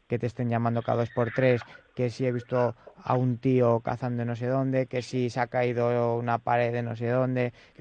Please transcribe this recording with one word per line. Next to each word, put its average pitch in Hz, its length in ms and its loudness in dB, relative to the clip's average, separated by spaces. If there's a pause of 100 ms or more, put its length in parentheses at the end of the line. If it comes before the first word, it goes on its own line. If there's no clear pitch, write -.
que 120 100 0
te 120 80 -6
estén 120 220 -4
llamando 117 320 0
cada 117 200 0
dos 117 100 -2
por 117 200 -2
tres, 127 300 2 (340)
que 123 140 -2
si 123 160 -4
he 127 80 0
visto 120 420 -2 (280)
a 127 120 0
un 127 220 2
tío 120 440 4
cazando 120 440 -4
no 120 120 -4
sé 120 100 -6
dónde, 131 400 0
que 127 160 -4
si 123 260 -2
se 127 120 -4
ha 120 80 0
caído 120 680 2
una 120 220 0
pared 120 340 0
de 120 100 -2
no 113 140 -6
sé 117 120 -4
dónde. 127 440 0 (280)